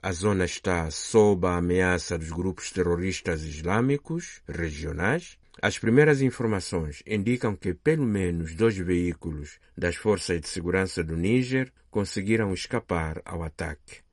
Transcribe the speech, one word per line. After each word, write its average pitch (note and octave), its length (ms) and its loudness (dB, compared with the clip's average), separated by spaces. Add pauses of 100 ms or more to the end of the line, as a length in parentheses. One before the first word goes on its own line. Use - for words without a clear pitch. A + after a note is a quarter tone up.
A F#2+ 60 -2
zona F#2 320 2
está E2+ 480 -2
sob G2+ 560 4
a F2 80 0
ameaça F2 600 2
dos D#2+ 120 -6
grupos F2 420 -4
terroristas F2 760 0
islâmicos A#2 1000 -2
regionais. E2 920 -4 (240)
As - 180 0
primeiras C#3 420 6
informações G2+ 840 -2
indicam G#2+ 480 0
que F2+ 180 -4
pelo D3+ 320 0
menos F2 480 0
dois G#2 240 2
veículos F2 840 -2 (180)
das F2 180 -2
forças F#2 460 0
de - 80 -12
segurança F#2 560 -2
do D#2+ 100 -4
Níger B2 560 2 (180)
conseguiram G#2 640 0
escapar E2+ 720 -4
ao E2+ 200 -8
ataque. - 580 -10 (120)